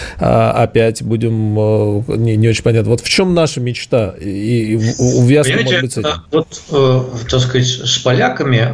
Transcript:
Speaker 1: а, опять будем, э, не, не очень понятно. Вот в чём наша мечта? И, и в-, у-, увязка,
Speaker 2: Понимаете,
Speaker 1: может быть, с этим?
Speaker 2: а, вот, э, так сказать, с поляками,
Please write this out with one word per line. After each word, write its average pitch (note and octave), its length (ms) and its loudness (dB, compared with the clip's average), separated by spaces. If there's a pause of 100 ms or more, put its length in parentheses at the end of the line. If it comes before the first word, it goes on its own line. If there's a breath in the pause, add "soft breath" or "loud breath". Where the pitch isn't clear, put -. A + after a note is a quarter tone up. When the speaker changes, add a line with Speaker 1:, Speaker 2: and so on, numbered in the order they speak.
(200 loud breath)
Speaker 1:
а, A2+ 320 2
опять A2+ 520 0
будем, A2+ 560 0
э, G#2+ 560 0
не, A2+ 220 0
не A2+ 100 4
очень A2+ 160 2
понятно. A2+ 280 2
Вот A#2+ 100 0
в - 80 -8
чём F#3 240 2
наша D#3+ 260 0
мечта? A#2+ 600 -2
И, G#2+ 500 -2
и A2 60 2
в-, A2+ 220 -2
у-, B2 200 2
увязка, C3+ 320 4
Speaker 2:
Понимаете, A#2+ 180 -2
Speaker 1:
может E3+ 140 0
быть, B2+ 100 -6
с - 40 -12
этим? A#2+ 120 -4
Speaker 2:
а, - 220 -8
вот, - 300 -4 (100)
э, C3 300 2 (280)
так C3 120 2
сказать, B2+ 260 0
с - 300 -4
поляками, C3 760 0